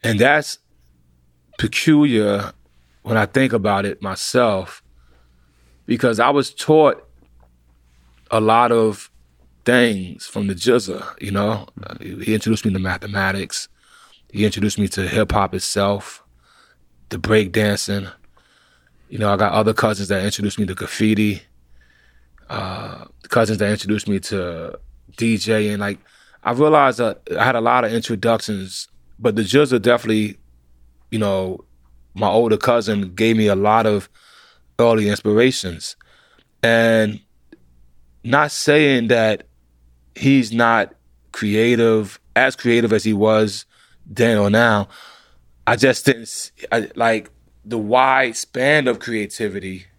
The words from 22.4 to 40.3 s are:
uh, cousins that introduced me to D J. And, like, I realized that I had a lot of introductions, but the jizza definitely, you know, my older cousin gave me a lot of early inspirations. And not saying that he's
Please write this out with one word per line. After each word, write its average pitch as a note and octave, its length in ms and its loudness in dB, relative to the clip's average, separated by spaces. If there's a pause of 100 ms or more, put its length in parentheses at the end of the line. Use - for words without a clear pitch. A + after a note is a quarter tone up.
uh, G2+ 560 -12 (240)
cousins A2 280 0
that G2+ 140 0
introduced G#2 360 -4
me G2+ 140 -2
to F2 580 -8 (380)
D A2+ 200 0
J. G#2+ 320 -2
And, G#2 120 -6
like, G2+ 180 -6 (440)
I - 100 -2
realized C#3 460 4
that A2+ 220 -4 (160)
I F#2+ 60 2
had B2 120 2
a A#2 60 0
lot A#2+ 220 2
of A2 80 -2
introductions, A2 960 -4 (320)
but A2+ 160 0
the A2+ 60 0
jizza B2 400 2
definitely, A2 560 0 (720)
you A2 80 -4
know, F#2+ 460 -4 (480)
my G2 160 0
older A2 260 4
cousin G#2 600 -2
gave A2 200 2
me A2 120 2
a G2+ 80 2
lot G#2+ 300 2
of G#2 240 -2 (720)
early A2+ 300 4
inspirations. G#2 880 0 (680)
And A2+ 560 2 (1040)
not D3 280 0
saying C#3+ 580 2
that A2 340 2 (720)
he's C3+ 380 2